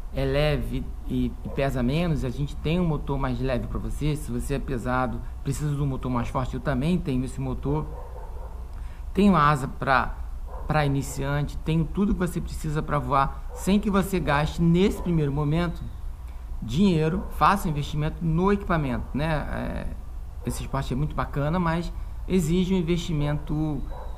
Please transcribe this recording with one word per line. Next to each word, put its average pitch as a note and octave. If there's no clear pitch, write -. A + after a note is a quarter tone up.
é C3+
leve C#3
e, B2
e G2+
pesa C3+
menos, D3
a B2+
gente C3
tem E3
um F3+
motor D3
mais B2+
leve B2
pra -
você. C#3+
Se -
você A#2+
é C3
pesado, B2
precisa D3
de C#3+
um D3
motor C3
mais A#2
forte, C3
eu B2+
também D3
tenho C3
esse B2+
motor. C3+
Tenho G3
asa D3
pra, B2
pra D3+
iniciante, C#3
tenho D#3+
tudo G3
que F3
você F3+
precisa D3+
pra D3
voar, C3+
sem G3
que G#3
você F#3+
gaste D3
nesse F3
primeiro D#3
momento D3+
dinheiro. D#3+
Faça F#3
um D#3+
investimento D3+
no E3+
equipamento, D3+
né? D3+
É, A#2
esse B2
esporte C3+
é -
muito D3
bacana, D3
mas E3+
exige F3+
um F#3+
investimento D#3